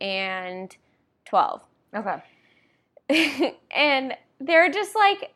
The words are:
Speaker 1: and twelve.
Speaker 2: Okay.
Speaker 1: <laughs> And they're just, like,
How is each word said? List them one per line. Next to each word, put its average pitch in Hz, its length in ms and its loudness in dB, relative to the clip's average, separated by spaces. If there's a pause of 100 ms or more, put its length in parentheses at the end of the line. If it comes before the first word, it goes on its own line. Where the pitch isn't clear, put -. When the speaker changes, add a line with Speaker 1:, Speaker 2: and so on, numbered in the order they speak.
Speaker 1:
and 190 720 -8 (480)
twelve. - 380 0 (340)
Speaker 2:
Okay. 202 260 -6 (880)
Speaker 1:
<laughs> 285 640 -2
And 269 400 0 (280)
they're 330 280 4
just, 381 240 -4
like, 403 420 2